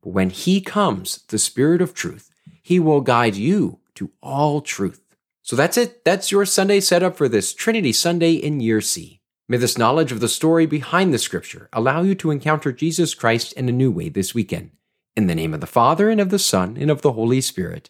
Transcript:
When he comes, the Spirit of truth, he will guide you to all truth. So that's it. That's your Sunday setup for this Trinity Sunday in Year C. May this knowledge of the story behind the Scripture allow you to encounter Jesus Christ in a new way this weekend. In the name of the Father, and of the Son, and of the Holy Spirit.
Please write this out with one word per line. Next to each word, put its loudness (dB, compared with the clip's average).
When -2
he 0
comes, -4
the -4
Spirit 0
of -2
truth, -12
he 2
will 4
guide 2
you 0
to -12
all -2
truth. -8
So -6
that's 2
it. -2
That's 0
your 2
Sunday 2
setup 2
for 0
this 0
Trinity 0
Sunday 2
in -2
Year 2
C. -8
May 0
this 0
knowledge 2
of -4
the 0
story 2
behind 0
the 0
Scripture -8
allow 0
you 2
to -4
encounter -2
Jesus -2
Christ 0
in -4
a 0
new 2
way -4
this -4
weekend. -4
In 2
the 2
name -2
of -8
the -10
Father, 2
and 2
of 0
the 0
Son, 0
and 0
of 0
the 2
Holy 0
Spirit. -8